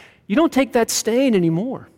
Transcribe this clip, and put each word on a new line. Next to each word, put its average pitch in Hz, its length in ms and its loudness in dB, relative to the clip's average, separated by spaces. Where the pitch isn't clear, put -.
you 202 80 0
don't 320 160 2
take 269 220 -2
that 226 160 2
stain 240 440 0
anymore. 175 640 -2